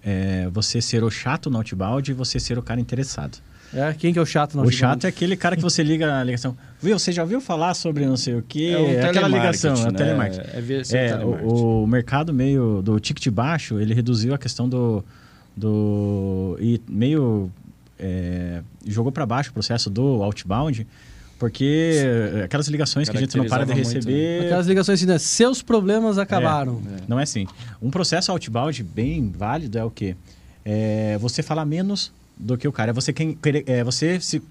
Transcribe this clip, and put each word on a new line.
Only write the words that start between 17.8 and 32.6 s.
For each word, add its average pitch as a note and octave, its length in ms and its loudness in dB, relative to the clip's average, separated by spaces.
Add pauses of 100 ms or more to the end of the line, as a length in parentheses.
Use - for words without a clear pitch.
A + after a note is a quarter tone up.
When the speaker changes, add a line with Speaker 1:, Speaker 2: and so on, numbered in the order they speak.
Speaker 1:
é, F2+ 640 -4 (240)
jogou A2+ 260 -2
pra D3 140 -4
baixo A#2+ 260 -2
o - 20 -20
processo A2+ 360 -2
do A#2+ 340 2
outbound, A2 640 -2 (540)
porque D3 560 2 (480)
aquelas C#3 240 -2
ligações D3 420 0
que - 80 -2
a - 20 0
gente C3+ 180 0
não B2+ 80 2
para A#2+ 200 2
de C3 60 -2
Speaker 3:
Caracterizava B2+ 240 0
muito, A#2+ 120 -2
né? B2+ 60 0
Speaker 1:
receber E3+ 340 0
Speaker 2:
Aquelas F3 200 2
ligações F#3+ 320 4
assim, F3+ 80 2
né? F3+ 100 4
"Seus B3 440 2
problemas G#3+ 560 2
Speaker 1:
É, G3 40 2
Speaker 2:
acabaram." D3+ 600 0 (160)
Speaker 3:
É. F#2 100 -10
Speaker 1:
não A#2 120 0
é C#3+ 40 0
assim. G#2 240 -4 (340)
Um A#2+ 80 -2
processo F3+ 420 0
outbound A#2+ 520 -2
bem A2+ 480 -2
válido A2 460 -4
é A2+ 60 -2
o A2+ 60 -4
quê? F#2+ 260 -6 (500)
É G#2+ 540 0
você A#2+ 220 -2
falar D#3 240 -2
menos F#3 460 -2 (260)
do A#2+ 200 -2
que C3+ 100 -2